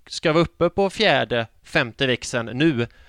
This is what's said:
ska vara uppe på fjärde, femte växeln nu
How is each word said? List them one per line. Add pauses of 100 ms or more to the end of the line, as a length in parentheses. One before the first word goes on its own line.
ska
vara
uppe
på
fjärde, (160)
femte
växeln
nu (220)